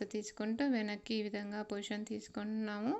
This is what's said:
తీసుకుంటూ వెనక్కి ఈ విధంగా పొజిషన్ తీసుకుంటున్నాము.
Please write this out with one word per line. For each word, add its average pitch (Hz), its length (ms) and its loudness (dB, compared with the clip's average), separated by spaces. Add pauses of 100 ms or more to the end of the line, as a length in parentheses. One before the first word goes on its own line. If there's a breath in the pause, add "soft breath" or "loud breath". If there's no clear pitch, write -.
తీసుకుంటూ 220 600 0
వెనక్కి 214 440 2
ఈ 214 80 4
విధంగా 208 420 -2
పొజిషన్ 208 420 -2
తీసుకుంటున్నాము. 214 960 0